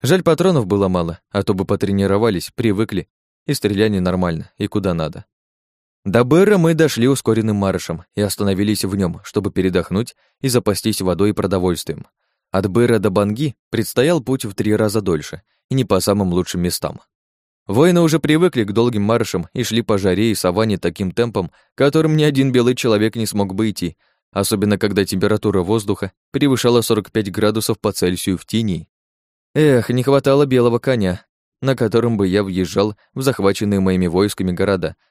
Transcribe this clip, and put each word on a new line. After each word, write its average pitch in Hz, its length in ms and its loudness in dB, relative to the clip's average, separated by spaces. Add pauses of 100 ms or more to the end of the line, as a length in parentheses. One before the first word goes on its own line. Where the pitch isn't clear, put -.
Жаль, 165 220 2
патронов 165 440 2
было 98 220 2
мало, 87 320 -2 (100)
а 101 120 -2
то 107 100 -2
бы 95 140 -2
потренировались, 98 880 0
привыкли 104 520 -2 (400)
и 151 60 -2
стреляли 104 460 0
нормально 90 580 -2
и 107 100 -4
куда 95 280 -2
надо. 80 320 -8 (800)
До 117 200 2
Бэра 185 320 4
мы 165 160 4
дошли 151 340 2
ускоренным 110 500 0
маршем 90 480 -4 (100)
и 104 80 -2
остановились 101 600 -2
в 98 140 -4
нем, 87 280 -2
чтобы 98 260 -4
передохнуть 92 680 -2 (240)
и 135 80 -2
запастись 110 540 -2
водой 92 280 0
и 101 40 -2
продовольствием. 90 720 -2 (440)
От 98 160 -2
Бэра 117 320 2
до 101 120 0
Банги 104 460 -2 (140)
предстоял 127 520 0
путь 127 240 -4
в 98 80 -10
три 107 200 0
раза 107 280 0
дольше 82 400 -4 (260)
и 127 60 -4
не 131 100 2
по 95 160 0
самым 101 320 0
лучшим 90 300 -2
местам. 87 380 -6 (680)
Воины 170 340 4
уже 160 200 2
привыкли 151 440 2
к 101 80 -8
долгим 113 300 0
маршам 104 500 -2
и 127 100 -4
шли 113 200 -2
по 104 160 0
жаре 98 320 0
и 104 40 0
саванне 95 440 0
таким 90 320 -4
темпом, 110 400 -2 (240)
которым 156 420 2
ни 156 60 2
один 135 300 2
белый 123 220 4
человек 110 400 0
не 113 120 -4
смог 101 280 -4
бы 110 140 0
идти, 87 300 -6 (320)
особенно 101 480 0
когда 101 260 0
температура 98 560 0
воздуха 98 520 -2 (180)
превышала 127 500 2
сорок 107 320 -2
пять 104 180 -2
градусов 107 480 0
по 104 140 -2
Цельсию 92 460 -2
в - 80 -14
тени. 101 420 -4 (680)
Эх, 143 360 2
не 123 120 0
хватало 139 440 2
белого 120 320 2
коня, 104 480 -2 (340)
на 135 140 0
котором 117 420 0
бы 98 120 2
я 98 140 2
въезжал 98 540 -2 (160)
в 135 100 -8
захваченные 101 580 0
моими 92 260 2
войсками 92 460 0
города, 90 440 -2 (140)